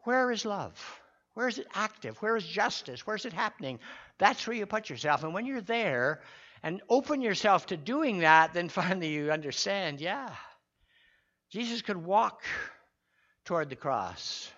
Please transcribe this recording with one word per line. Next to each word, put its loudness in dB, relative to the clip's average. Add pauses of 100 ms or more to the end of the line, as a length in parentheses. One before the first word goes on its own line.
Where 2
is -2
love? -8 (340)
Where -2
is -2
it -10
active? -6
Where 0
is -2
justice? -4
Where -4
is -8
it -8
happening? -4 (380)
That's 4
where -4
you -2
put -4
yourself. 0
And -6
when -2
you're -4
there 0 (400)
and -4
open 2
yourself 4
to -4
doing 0
that, 10
then -2
<laughs> -
finally -2
you 0
understand, -2
yeah, -6 (1200)
Jesus -4
could -4
walk 2 (1000)
toward 0
the -8
cross -4